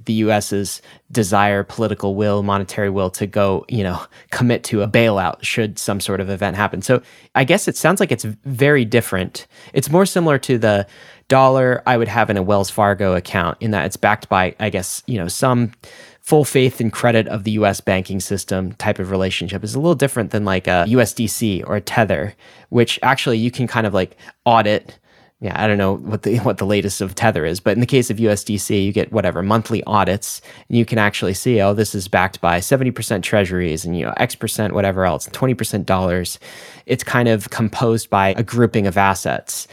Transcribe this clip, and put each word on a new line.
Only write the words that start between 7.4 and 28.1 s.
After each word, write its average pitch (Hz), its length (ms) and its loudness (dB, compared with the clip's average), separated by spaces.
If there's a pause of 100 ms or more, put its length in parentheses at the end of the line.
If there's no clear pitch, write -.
guess 170 240 2
it - 100 -4
sounds 170 220 2
like 175 140 0
it's 117 120 -4
very 131 600 2
different. 104 640 -2 (260)
It's - 180 -2
more 185 160 6
similar 160 320 2
to 127 200 0
the 104 280 2 (400)
dollar 131 600 4
I 123 100 4
would 117 120 2
have 110 220 0
in 101 60 2
a 95 60 2
Wells 98 280 2
Fargo 101 440 2
account 87 460 -2
in 110 120 -2
that 90 140 0
it's 95 100 -6
backed 104 320 0
by, 92 320 2
I 107 100 0
guess, 92 360 -6
you 120 120 -4
know, 87 100 -4
some 120 440 0 (480)
full 151 240 4
faith 131 360 2
and 113 120 0
credit 113 360 2
of 101 160 -6
the 110 80 -2
U 107 140 2
S 98 140 0
banking 95 400 -2
system 95 540 -4
type - 240 -4
of 92 120 -6
relationship 95 540 -2
is 104 100 -8
a 135 60 -2
little 165 140 2
different 127 360 0
than, 104 140 -2
like, 95 240 0
a 90 200 2
U 123 120 4
S 110 120 2
D 113 140 -2
C 101 380 -2
or 101 120 -2
a 101 40 -2
Tether, 98 540 0 (340)
which 120 340 2
actually 127 360 0
you 117 120 0
can 123 160 -2
kind 110 200 0
of, 98 80 -2
like, 92 220 -2 (280)
audit. 107 540 2 (420)
Yeah, 90 200 -6
I 107 60 2
don't 104 120 2
know 98 180 2
what 107 260 -6
the, 107 160 0
what 113 200 0
the 98 80 -2
latest 98 340 0
of 92 160 -4
Tether 101 280 0
is, 85 140 -2
but 107 140 0
in 110 80 2
the 120 60 2
case 127 240 2